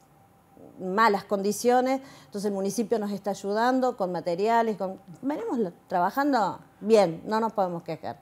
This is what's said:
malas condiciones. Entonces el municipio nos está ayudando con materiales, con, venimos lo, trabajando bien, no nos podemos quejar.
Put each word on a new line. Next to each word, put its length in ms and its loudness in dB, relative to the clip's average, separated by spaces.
malas 440 2
condiciones. 760 2
Entonces 200 -10
el 100 -2
municipio 420 -2
nos 140 -4
está 180 -6
ayudando 680 0
con 140 -2
materiales, 680 0
con, 220 -6
venimos 380 -4
lo, 140 -2
trabajando 720 0
bien, 480 4
no 120 0
nos 140 -2
podemos 300 -2
quejar. 380 -10